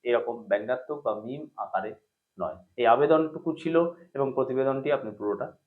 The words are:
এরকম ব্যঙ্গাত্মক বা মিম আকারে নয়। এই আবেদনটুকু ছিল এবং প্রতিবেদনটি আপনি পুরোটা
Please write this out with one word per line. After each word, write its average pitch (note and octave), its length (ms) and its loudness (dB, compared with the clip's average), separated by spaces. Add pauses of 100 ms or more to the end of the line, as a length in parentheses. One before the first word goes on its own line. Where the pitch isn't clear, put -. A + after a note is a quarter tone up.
এরকম A#2 460 0
ব্যঙ্গাত্মক B2+ 560 -2
বা A2 100 0
মিম B2+ 320 -10 (100)
আকারে G#2+ 380 -4 (460)
নয়। E2 140 -4 (220)
এই A#2+ 100 2
আবেদনটুকু D#3 640 4 (100)
ছিল E3 220 4 (300)
এবং C3+ 200 -2
প্রতিবেদনটি C3 580 0
আপনি B2 180 -2
পুরোটা G#2 420 -4 (140)